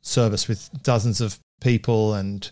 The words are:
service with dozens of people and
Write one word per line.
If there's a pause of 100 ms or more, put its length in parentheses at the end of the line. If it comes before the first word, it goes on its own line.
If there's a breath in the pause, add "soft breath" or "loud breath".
service
with (140)
dozens
of (200)
people
and